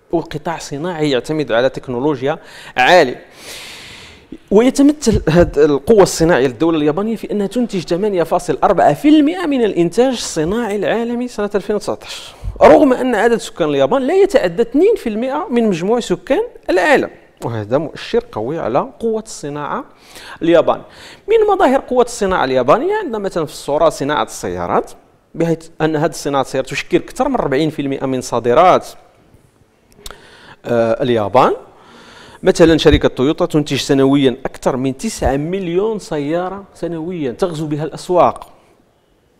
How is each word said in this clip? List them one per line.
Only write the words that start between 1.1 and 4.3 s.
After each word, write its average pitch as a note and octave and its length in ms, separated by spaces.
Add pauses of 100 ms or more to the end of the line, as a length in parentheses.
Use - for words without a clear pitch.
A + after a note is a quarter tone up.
يعتمد C3+ 420
على B2 160
تكنولوجيا C3 680 (380)
عالية. C3+ 480 (1300)